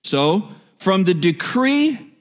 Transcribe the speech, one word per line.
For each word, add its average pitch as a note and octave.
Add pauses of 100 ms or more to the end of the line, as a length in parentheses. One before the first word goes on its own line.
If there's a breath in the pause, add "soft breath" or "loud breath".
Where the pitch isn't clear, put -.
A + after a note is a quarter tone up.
So, D3+ (300 loud breath)
from F#3+
the F3+
decree B3+